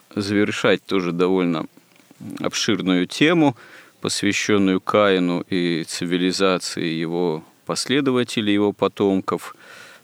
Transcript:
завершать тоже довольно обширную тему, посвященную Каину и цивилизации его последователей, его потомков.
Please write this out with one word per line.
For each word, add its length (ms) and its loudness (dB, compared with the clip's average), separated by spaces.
завершать 680 0
тоже 260 -2
довольно 560 0
обширную 640 0
тему, 500 2
посвященную 800 0
Каину 680 2
и 380 -2
цивилизации 1000 -2
его 560 -2
последователей, 880 -2
его 200 2
потомков. 840 -2